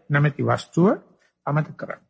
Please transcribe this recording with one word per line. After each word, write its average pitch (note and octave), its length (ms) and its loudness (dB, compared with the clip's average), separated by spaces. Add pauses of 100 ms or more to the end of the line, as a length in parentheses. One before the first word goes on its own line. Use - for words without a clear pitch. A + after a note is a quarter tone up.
නැමැති C#3+ 380 0
වස්තුව A#2+ 440 0 (580)
අමතක D3 300 -2
කරන්න. - 340 -12